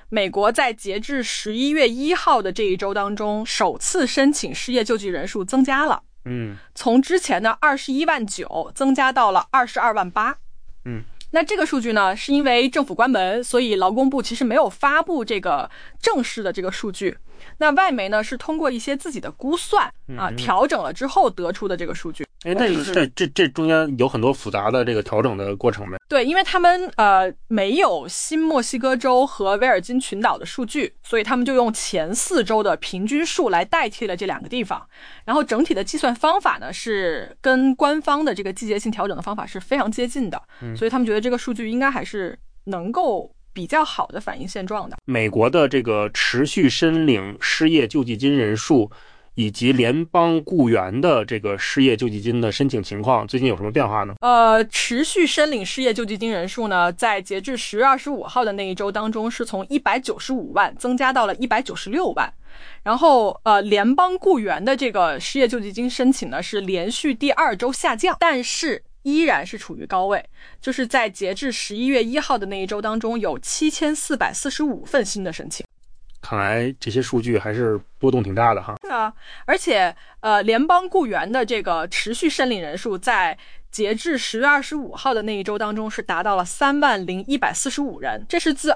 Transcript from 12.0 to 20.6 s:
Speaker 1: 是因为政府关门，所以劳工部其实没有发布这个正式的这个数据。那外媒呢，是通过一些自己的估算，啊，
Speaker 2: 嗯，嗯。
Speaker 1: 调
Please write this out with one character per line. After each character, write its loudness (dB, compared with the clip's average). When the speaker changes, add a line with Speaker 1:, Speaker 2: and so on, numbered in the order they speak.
Speaker 1:
是 -4
因 4
为 4
政 0
府 -6
关 2
门， 2
所 0
以 2
劳 4
工 2
部 0
其 -6
实 -2
没 2
有 4
发 2
布 -2
这 -4
个 -2
正 0
式 -6
的 -2
这 -6
个 -4
数 -6
据。 -4
那 6
外 4
媒 -2
呢， 2
是 -6
通 -4
过 0
一 -2
些 -4
自 -10
己 -8
的 -10
估 -4
算， 2
啊， -4
Speaker 2:
嗯， -6
嗯。 -
Speaker 1:
调 2